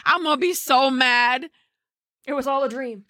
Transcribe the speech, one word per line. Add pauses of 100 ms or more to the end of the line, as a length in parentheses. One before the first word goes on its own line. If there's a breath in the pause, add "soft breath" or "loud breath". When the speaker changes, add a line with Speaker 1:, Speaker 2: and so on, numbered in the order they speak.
Speaker 1:
I'm
gonna
be
so
mad." (800)
Speaker 2:
It
was
all
a
dream.